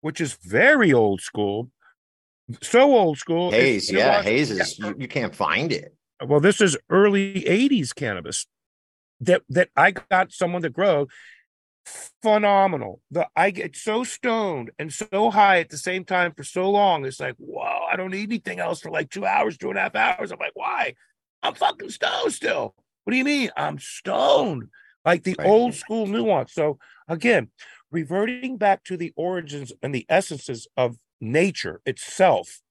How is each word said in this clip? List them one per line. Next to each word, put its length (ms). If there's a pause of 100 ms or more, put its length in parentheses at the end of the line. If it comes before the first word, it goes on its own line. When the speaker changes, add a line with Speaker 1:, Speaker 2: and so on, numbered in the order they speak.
Speaker 1:
which 200
is 220
very 500
old 280
school. 500 (880)
So 320
old 260
school, 340
it's 40
Speaker 2:
Haze, 300
Speaker 1:
been 100
a 40
Speaker 2:
yeah, 80
Speaker 1:
while 160
since 20
Speaker 2:
Haze 240
Speaker 1:
we 80
Speaker 2:
is, 220
Speaker 1:
got 80
Speaker 2:
you, 140
you 60
can't 260
find 360
it. 240 (320)
Speaker 1:
Well, 140
this 200
is 160 (140)
early 560
eighties 460
cannabis 560 (720)
that, 280
that 280
I 160
got 400
someone 300
to 80
grow. 360 (1160)
Phenomenal. 880
The, 260
I 140
get 260
so 280
stoned 760
and 120
so 400
high 300
at 80
the 80
same 300
time 260
for 100
so 280
long. 340
It's 160
like, 160
"Whoa, 260
I 340
don't 140
need 200
anything 280
else 220
for, 100
like, 200
two 160
hours, 320
two 100
and 80
a 60
half 120
hours." 380
I'm 60
like, 160
"Why? 400 (480)
I'm 100
fucking 380
stoned 420
still." 420 (300)
"What 60
do 80
you 60
mean?" 300
"I'm 240
stoned." 920 (340)
Like 200
the 140
Speaker 2:
Right. 80
Speaker 1:
old 280
school 320
nuance. 480
So 240 (280)
again, 440 (400)
reverting 680
back 280
to 120
the 180
origins 560 (120)
and 120
the 140
essences 580 (120)
of 180 (240)
nature 640
itself 840